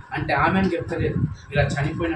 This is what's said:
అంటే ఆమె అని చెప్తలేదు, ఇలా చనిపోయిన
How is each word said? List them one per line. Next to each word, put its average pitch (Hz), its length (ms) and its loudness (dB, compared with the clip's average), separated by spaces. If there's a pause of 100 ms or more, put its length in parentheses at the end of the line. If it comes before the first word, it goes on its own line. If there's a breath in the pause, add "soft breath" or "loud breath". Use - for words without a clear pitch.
(140)
అంటే - 200 -2
ఆమె 170 260 4
అని 180 140 2
చెప్తలేదు, 160 420 -2 (380 loud breath)
ఇలా 143 100 4
చనిపోయిన 156 520 -2